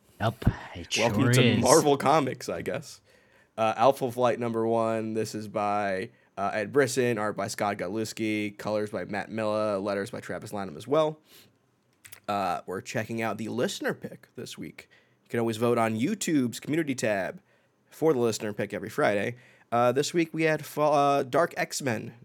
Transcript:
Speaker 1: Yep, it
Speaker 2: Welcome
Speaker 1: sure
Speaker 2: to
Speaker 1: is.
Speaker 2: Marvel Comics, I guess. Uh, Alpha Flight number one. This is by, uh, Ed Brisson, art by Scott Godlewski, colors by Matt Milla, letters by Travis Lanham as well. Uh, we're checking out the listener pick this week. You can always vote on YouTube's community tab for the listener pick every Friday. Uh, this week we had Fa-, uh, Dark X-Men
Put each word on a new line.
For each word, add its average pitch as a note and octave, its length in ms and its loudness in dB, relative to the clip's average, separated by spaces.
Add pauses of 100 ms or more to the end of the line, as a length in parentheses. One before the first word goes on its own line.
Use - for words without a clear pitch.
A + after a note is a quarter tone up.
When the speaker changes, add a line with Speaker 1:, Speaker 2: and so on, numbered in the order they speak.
(220)
Speaker 1:
Yep, - 240 -2 (300)
it E2+ 240 -4
Speaker 2:
Welcome G#2+ 240 4
Speaker 1:
sure A#2+ 100 6
Speaker 2:
to C3 100 6
Speaker 1:
is. A#2 200 4
Speaker 2:
Marvel D3 340 8
Comics, C3+ 500 2
I F2 140 -4
guess. F#2 400 -8 (560)
Uh, A2 180 2
Alpha C3 360 4
Flight A#2+ 280 2
number A2+ 280 -2
one. A2+ 480 0
This A2 200 -4
is G#2+ 140 -8
by, G2+ 640 -2 (260)
uh, G2 160 -2
Ed G#2 180 -4
Brisson, B2 460 2
art G#2 180 -2
by G2 140 -4
Scott G#2 280 -2
Godlewski, G#2+ 800 -4
colors G#2+ 340 -4
by F#2+ 120 -4
Matt G2 280 -6
Milla, G#2+ 480 0
letters G2+ 320 -2
by - 100 -8
Travis F2+ 320 -10
Lanham F#2+ 240 -8
as A#2 100 -14
well. D#3 320 2 (1120)
Uh, F#2+ 380 0
we're F#2+ 140 -6
checking A2+ 400 -4
out G#2+ 160 -2
the A2 120 -6
listener F3+ 440 -2
pick - 440 -14
this - 200 -12
week. - 300 -16 (360)
You - 60 -20
can A#2 120 -2
always A2+ 160 0
vote A#2+ 200 2
on A2 220 2
YouTube's D3+ 600 0
community D3 360 -2
tab G2+ 460 -2 (480)
for D#3 240 2
the B2+ 60 2
listener A2 340 0
pick G#2 200 -4
every F#2+ 160 -6
Friday. A#2 460 0 (360)
Uh, A#2+ 200 4
this C#3 220 -2
week E3+ 200 0
we D#3+ 100 -2
had D#3 220 0
Fa-, - 160 -6
uh, C#3+ 420 4
Dark D3+ 340 0
X-Men A#2+ 560 -4 (120)